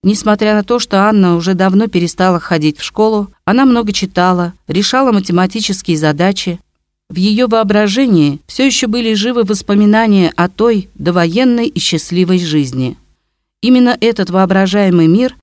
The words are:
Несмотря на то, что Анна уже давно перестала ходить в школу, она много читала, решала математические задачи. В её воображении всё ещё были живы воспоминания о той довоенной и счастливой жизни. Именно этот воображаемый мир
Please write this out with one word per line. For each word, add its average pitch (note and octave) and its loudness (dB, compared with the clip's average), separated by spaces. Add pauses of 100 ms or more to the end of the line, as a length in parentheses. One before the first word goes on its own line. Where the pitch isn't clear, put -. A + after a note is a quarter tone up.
Несмотря G#3+ 0
на G#3 0
то, A#3+ -2
что G3+ 0
Анна F#3+ 2
уже F3 -2
давно F#3+ 0
перестала F3+ 0
ходить D#3 -2
в - -14
школу, G#3+ -2 (140)
она A#3+ 2
много A#3 2
читала, F3+ -2 (160)
решала A#3 0
математические F#3+ -2
задачи. E3+ -2 (500)
В F3+ -14
её G#3+ 0
воображении G#3 2
всё - -4
ещё B3 -2
были A3+ -2
живы A3+ -2
воспоминания G#3 2
о F3 0
той A3 -2
довоенной F3+ 0
и - -6
счастливой F3 -2
жизни. C3+ -4 (640)
Именно B3 4
этот G#3+ 0
воображаемый F#3+ 2
мир A#3+ 0